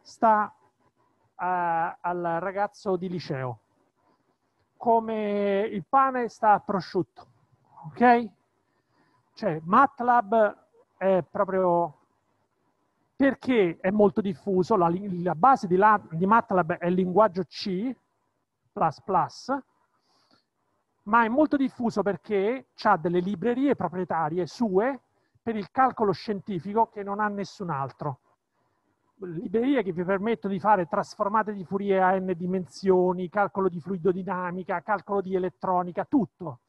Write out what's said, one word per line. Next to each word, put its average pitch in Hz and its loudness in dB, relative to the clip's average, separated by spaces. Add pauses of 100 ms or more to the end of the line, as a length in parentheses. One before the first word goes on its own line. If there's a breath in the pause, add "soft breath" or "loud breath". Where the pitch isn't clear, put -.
sta, 214 0 (840)
eh, 175 -2
al 175 -4
ragazzo 196 -4
di 180 -4
liceo, 131 -6 (1160)
come 214 0
il 202 -8
pane 262 0
sta 214 2
al 196 0
prosciutto, - -6 (600)
ok? 240 4 (1040)
Cioè, 170 -4
matlab 233 2 (280)
è 185 2
proprio, 180 0 (1160)
perché 240 2
è 185 -2
molto 208 4
diffuso, 190 0
la, 170 4
la 180 -4
base 226 4
di 175 2
la, 208 6 (120)
di 165 -2
matlab 190 2
è - -6
il 175 0
linguaggio 185 2
C, 208 -6 (800)
plus 170 -2
plus, 180 -2 (1500)
ma 226 4
è 220 0
molto 285 2
diffuso 240 -2
perché 202 -2
c'ha 214 2
delle 175 0
librerie 233 0
proprietarie 175 -4
sue 226 0 (400)
per 233 -6
il 202 -10
calcolo 240 2
scientifico 202 -2
che 208 -12
non 202 -6
ha 214 0
nessun 202 -8
altro. 139 -6 (960)
Librerie 214 -2
che 185 -4
vi 175 -4
permettono 196 -2
di 190 -4
fare 190 2
trasformate 202 -4
di 196 -10
Fourier 196 0
a 185 2
n 185 -4
dimensioni, 180 0
calcolo 196 0
di 175 -6
fluidodinamica, 180 -4
calcolo 202 -2
di 185 -6
elettronica, 180 -2
tutto 170 -2